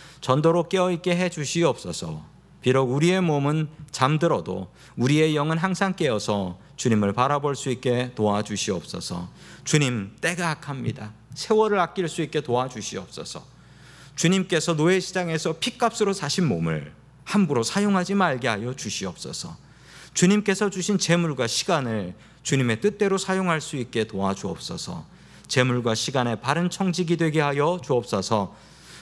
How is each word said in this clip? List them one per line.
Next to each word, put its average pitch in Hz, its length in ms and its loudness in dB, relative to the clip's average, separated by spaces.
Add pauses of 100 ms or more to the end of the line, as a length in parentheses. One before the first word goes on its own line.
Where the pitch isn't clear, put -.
(220)
전도로 165 480 4
깨어있게 180 460 2
해주시옵소서. 139 1080 -2 (380)
비록 127 300 4
우리의 170 300 4
몸은 151 460 2 (240)
잠들어도 135 800 0 (240)
우리의 151 400 4
영은 156 220 0
항상 185 360 0
깨어서 104 640 0 (200)
주님을 104 360 2
바라볼 139 420 0
수 135 140 -6
있게 123 460 0
도와주시옵소서. 98 1120 -2 (340)
주님, 123 580 0
때가 170 300 -2
악합니다. 123 600 -8 (220)
세월을 214 460 2
아낄 175 280 -2
수 165 140 -4
있게 151 200 -2
도와주시옵소서. 113 1040 -6 (720)
주님께서 175 600 2
노예시장에서 170 840 0
핏값으로 220 540 0
사신 160 340 0
몸을 82 460 -2 (320)
함부로 147 380 2
사용하지 196 520 0
말게 143 320 2
하여 113 260 -2
주시옵소서. - 840 -8 (560)
주님께서 202 560 4
주신 185 280 0
재물과 160 500 2
시간을 113 680 -2 (320)
주님의 120 340 2
뜻대로 202 380 0
사용할 185 420 0
수 - 160 -8
있게 117 300 -2
도와주옵소서. 92 1000 -6 (420)
재물과 123 480 2
시간의 120 460 -2
바른 160 280 0
청직이 175 480 0
되게 160 240 2
하여 147 420 0
주옵소서. 107 720 0 (460)